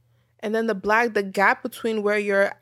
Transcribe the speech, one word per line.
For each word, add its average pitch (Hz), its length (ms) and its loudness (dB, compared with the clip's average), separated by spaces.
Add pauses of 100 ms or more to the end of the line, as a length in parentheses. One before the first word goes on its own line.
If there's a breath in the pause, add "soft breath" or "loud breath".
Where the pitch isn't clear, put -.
(380)
And 208 160 -4
then 226 140 0
the 214 80 -2
black, 214 380 0
the 208 100 0
gap 196 400 2
between 220 400 -4
where 208 140 2
your 196 440 0